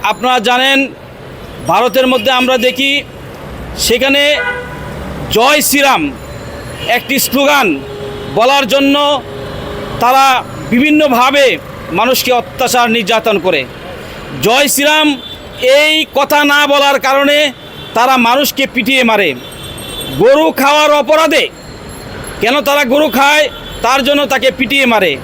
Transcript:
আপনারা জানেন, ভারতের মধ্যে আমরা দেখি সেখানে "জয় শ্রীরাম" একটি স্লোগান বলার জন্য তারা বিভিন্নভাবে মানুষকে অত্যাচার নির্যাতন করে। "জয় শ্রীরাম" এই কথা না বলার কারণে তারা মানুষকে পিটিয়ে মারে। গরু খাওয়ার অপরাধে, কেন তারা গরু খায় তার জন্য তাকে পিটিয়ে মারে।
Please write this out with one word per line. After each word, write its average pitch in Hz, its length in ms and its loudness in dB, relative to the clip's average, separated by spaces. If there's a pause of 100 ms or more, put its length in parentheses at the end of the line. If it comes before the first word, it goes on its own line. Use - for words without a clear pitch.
আপনারা 233 360 0
জানেন, 262 480 2 (800)
ভারতের 240 400 2
মধ্যে 254 240 2
আমরা 254 260 2
দেখি 262 460 0 (720)
সেখানে 277 600 2 (960)
"জয় 269 300 4
শ্রীরাম" 247 500 2 (760)
একটি 240 320 -2
স্লোগান 262 600 2 (560)
বলার 262 320 2
জন্য 277 540 2 (760)
তারা 262 440 4 (260)
বিভিন্নভাবে 269 880 4 (340)
মানুষকে 233 400 0
অত্যাচার 240 600 0
নির্যাতন 220 480 0
করে। 156 260 0 (760)
"জয় 262 260 2
শ্রীরাম" 294 540 2 (400)
এই 302 440 4 (100)
কথা 294 280 2
না 285 240 2
বলার 277 320 2
কারণে 277 520 2 (420)
তারা 254 240 2
মানুষকে 254 560 2
পিটিয়ে 254 300 0
মারে। 208 300 2 (840)
গরু 277 340 4
খাওয়ার 294 420 2
অপরাধে, 294 540 2 (920)
কেন 262 200 0
তারা 285 220 0
গরু 285 260 2
খায় 285 400 2 (320)
তার 262 220 2
জন্য 285 220 2
তাকে 254 260 2
পিটিয়ে 262 340 0
মারে। 196 380 2